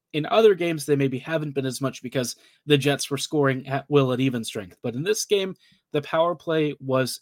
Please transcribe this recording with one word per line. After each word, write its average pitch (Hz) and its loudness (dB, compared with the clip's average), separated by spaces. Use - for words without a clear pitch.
in 151 -2
other 214 6
games 165 -2
they 147 2
maybe 135 0
haven't 151 -4
been 135 -2
as 127 -6
much 131 -4
because 123 -4
the 147 4
Jets 139 -2
were 135 -2
scoring 135 0
at 135 -4
will 135 4
at 123 0
even 123 0
strength. 98 -10
But 120 -6
in 139 -6
this 208 -2
game, 190 -2
the 147 -2
power 170 0
play 160 -2
was 131 -2